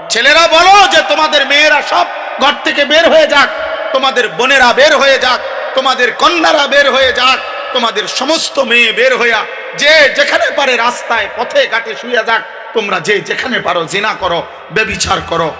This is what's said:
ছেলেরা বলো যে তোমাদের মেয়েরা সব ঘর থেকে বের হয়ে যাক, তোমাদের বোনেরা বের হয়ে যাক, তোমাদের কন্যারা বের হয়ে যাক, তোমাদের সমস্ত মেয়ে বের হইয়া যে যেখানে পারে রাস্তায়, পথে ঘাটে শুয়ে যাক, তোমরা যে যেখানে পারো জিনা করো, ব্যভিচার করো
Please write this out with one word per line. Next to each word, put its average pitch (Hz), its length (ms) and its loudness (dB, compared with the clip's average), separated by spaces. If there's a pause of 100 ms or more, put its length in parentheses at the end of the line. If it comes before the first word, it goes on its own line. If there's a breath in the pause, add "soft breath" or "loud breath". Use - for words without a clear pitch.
(120)
ছেলেরা 294 320 4 (120)
বলো 370 180 6 (200)
যে 320 60 4 (120)
তোমাদের 302 380 0
মেয়েরা 294 300 4 (120)
সব 339 140 0 (360)
ঘর 277 120 2 (120)
থেকে 294 160 -2 (100)
বের 330 200 4
হয়ে 311 220 6
যাক, 269 140 4 (460)
তোমাদের 262 300 0 (140)
বোনেরা 254 320 4 (100)
বের 311 120 6 (100)
হয়ে 269 220 4
যাক, 254 160 0 (360)
তোমাদের 254 320 0 (140)
কন্যারা 320 420 2 (100)
বের 285 200 4
হয়ে 262 260 2
যাক, 254 180 2 (360)
তোমাদের 220 300 -4 (140)
সমস্ত 311 380 -2 (140)
মেয়ে 233 280 2
বের 254 220 2
হইয়া 226 200 0 (400)
যে 285 120 4 (240)
যেখানে 302 300 0 (120)
পারে 269 180 0
রাস্তায়, 233 500 -2 (100)
পথে 254 240 0 (120)
ঘাটে 226 280 -4
শুয়ে 240 280 -2
যাক, 220 140 0 (320)
তোমরা 202 320 -2
যে 208 80 0 (140)
যেখানে 226 380 -4
পারো 180 160 -2 (100)
জিনা 208 200 -2 (100)
করো, 170 180 -2 (360)
ব্যভিচার 196 420 -2 (120)
করো 165 180 -2 (120)